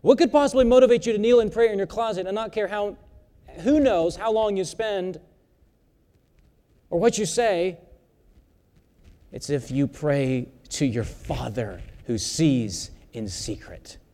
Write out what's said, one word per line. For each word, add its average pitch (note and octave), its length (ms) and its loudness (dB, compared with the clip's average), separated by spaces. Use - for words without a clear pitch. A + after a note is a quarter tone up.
What B3 180 6
could D#4+ 140 2
possibly C#4+ 320 4
motivate A#3+ 420 6
you A#3 60 0
to G#3+ 60 0
kneel A#3 220 4
in G#3+ 100 -2
prayer A3 220 2
in G3 60 -4
your G3 80 -2
closet G#3 400 -4
and F#3+ 80 -6
not A3 180 -6
care G#3 140 -4
how, G#3 300 -6
who C4 180 2
knows F3+ 380 2
how A3 160 -2
long G#3+ 240 0
you F#3+ 80 -2
spend F#3 560 -6
or E3+ 80 -2
what A3+ 200 2
you G#3 80 -2
say? F#3 520 -2
It's - 180 -14
if C#3 220 -4
you C3+ 160 0
pray C3 640 -2
to - 160 -2
your A2+ 180 0
Father A#2 760 -8
who A2+ 120 -2
sees B2+ 720 -2
in A2 160 -10
secret. - 720 -12